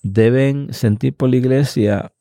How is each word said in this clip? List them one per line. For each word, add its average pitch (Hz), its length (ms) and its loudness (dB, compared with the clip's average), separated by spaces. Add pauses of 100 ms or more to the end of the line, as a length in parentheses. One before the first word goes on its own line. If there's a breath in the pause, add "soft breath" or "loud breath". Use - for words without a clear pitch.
deben 127 720 0
sentir 113 400 0
por 131 160 -2
la 127 60 2
iglesia 127 840 0